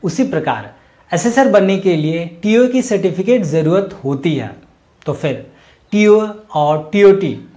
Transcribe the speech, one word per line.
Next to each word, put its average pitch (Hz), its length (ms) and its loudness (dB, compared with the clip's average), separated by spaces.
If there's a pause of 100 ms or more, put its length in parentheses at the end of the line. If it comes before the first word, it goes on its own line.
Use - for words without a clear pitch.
उसी 220 220 -2
प्रकार 131 460 -6 (400)
assessor 226 400 0
बनने 190 280 2
के 185 180 0
लिए 160 300 -4 (160)
टीओ 226 260 4
की 254 140 0
certificate 190 640 0
ज़रूरत 160 600 -2
होती 139 320 -4
है। 113 140 -8 (560)
तो 151 80 -6
फिर 143 320 -6 (460)
टीओ 208 280 4 (340)
और 151 380 -2
टीओटी 196 360 4 (280)